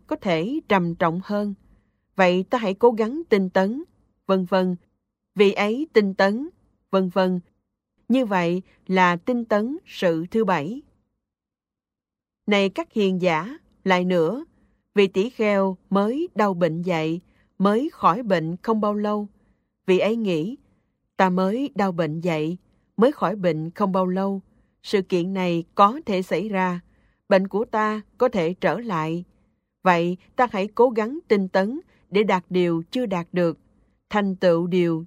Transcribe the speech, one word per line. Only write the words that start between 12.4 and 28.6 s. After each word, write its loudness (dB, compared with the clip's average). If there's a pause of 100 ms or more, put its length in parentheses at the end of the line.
Này 2
các -8
hiền 0
giả, -2 (260)
lại 2
nữa, 0 (500)
vị 4
tỷ 0
kheo 0 (140)
mới 0
đau 0
bệnh -2
dậy, -2 (380)
mới 2
khỏi 0
bệnh -2
không -2
bao 0
lâu. -4 (580)
Vị 4
ấy 0
nghĩ, -2 (600)
"Ta 4
mới -2
đau 0
bệnh -4
dậy, -2 (400)
mới 4
khỏi -4
bệnh -2
không -2
bao 0
lâu, -4 (400)
sự -2
kiện -2
này -2 (100)
có 4
thể -2
xảy -4
ra, -2 (480)
bệnh 4
của -4
ta -2 (180)
có 2
thể -2
trở -2